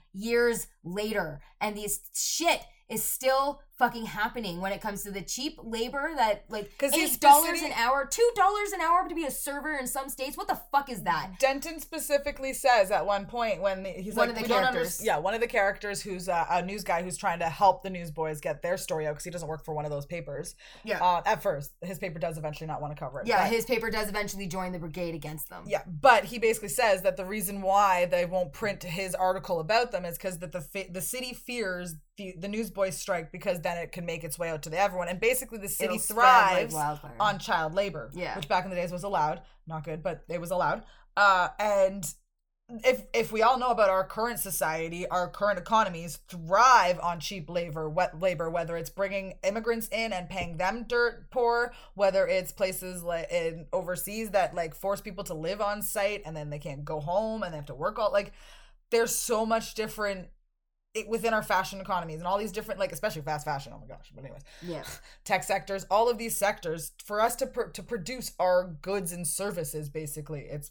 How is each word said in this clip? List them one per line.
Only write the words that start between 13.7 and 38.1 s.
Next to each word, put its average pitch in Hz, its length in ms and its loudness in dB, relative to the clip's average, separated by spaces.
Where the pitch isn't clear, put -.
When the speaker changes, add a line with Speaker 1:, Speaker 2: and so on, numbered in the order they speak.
Speaker 2:
the, 190 80 -8
he's 196 240 -8
Speaker 1:
One 240 140 4
Speaker 2:
like, - 20 -2
Speaker 1:
of 233 60 -4
the 226 60 -4
Speaker 2:
"We 233 60 0
don't 214 160 4
under-," 254 140 2
Speaker 1:
characters. - 260 -2
Speaker 2:
yeah, 175 140 2
one 190 160 0
of 220 60 -2
the 233 80 2
characters 202 520 0
who's 185 280 -6
a, 170 200 2
a 175 140 2
news 196 220 -8
guy 175 180 0
who's 180 160 -8
trying 175 220 -2
to 165 100 0
help 202 320 6
the 190 80 -6
newsboys 156 500 -6
get 151 220 -4
their 175 160 0
story 156 280 -4
out 151 100 -2
'cause - 80 -12
he 175 60 -10
doesn't 165 180 -8
work 156 160 -8
for 156 100 -6
one 151 100 -4
of 151 60 -6
those 143 160 -6
papers. 160 480 -8
Speaker 1:
Yeah. 185 200 0
Speaker 2:
Uh, 175 220 4
at 214 160 2
first, 147 300 -2
his 180 160 -8
paper 170 220 -8
does 165 180 -2
eventually 151 300 -8
not 139 120 -6
wanna 147 140 -6
cover 139 260 -8
it, 208 60 -8
Speaker 1:
Yeah, 233 160 4
Speaker 2:
but 226 100 2
Speaker 1:
his 233 140 0
paper 226 240 0
does 214 180 -2
eventually 196 380 -4
join 185 260 -4
the 175 60 -6
brigade 170 360 -6
against 156 360 -10
them. 180 160 -14
Speaker 2:
Yeah, 202 200 0
but 202 400 6
he 240 120 -8
basically 220 320 0
says 196 320 4
that 190 160 2
the 185 80 -6
reason 202 360 -4
why 190 440 6
they 180 180 2
won't 175 300 -2
print 202 300 -4
his 180 300 -4
article 185 460 0
about 233 300 2
them 180 160 -4
is 170 100 -8
'cause 180 220 -6
that 170 140 -10
the 180 100 -6
fa-, 190 280 -8
the 175 120 -6
city 254 320 -6
fears 180 600 -6
the, 185 220 -12
the 196 100 -6
newsboys 202 480 -2
strike 170 340 -4
because 180 300 -4
then 175 160 -2
it 170 160 -8
can 170 140 -8
make 160 180 -6
its 156 140 -8
way 170 100 -4
out 156 140 -4
to 160 80 -10
the 160 80 -2
everyone. 190 280 2
And 180 140 -4
basically 233 380 0
the 196 100 -8
city - 280 -2
Speaker 1:
It'll - 20 -4
spread 220 260 2
like 220 260 10
Speaker 2:
thrives 160 40 -4
Speaker 1:
wildfire. 151 460 -2
Speaker 2:
on 202 180 2
child 160 360 -2
labor, 160 400 -2